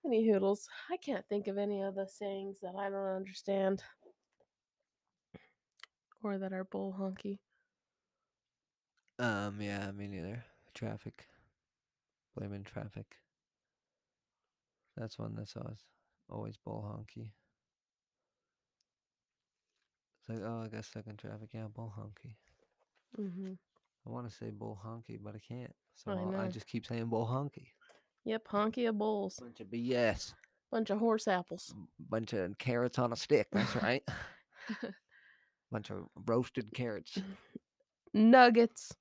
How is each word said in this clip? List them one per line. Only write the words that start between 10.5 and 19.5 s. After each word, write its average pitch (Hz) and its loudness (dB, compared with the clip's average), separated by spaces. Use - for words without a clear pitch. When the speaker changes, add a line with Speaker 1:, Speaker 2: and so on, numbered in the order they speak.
Speaker 2:
Traffic. - -8
Blaming 101 -8
traffic. 107 -10
That's 113 -10
one 110 -8
that's 107 -10
always, 113 -10
always 107 -10
bull 107 -8
honky. 110 -12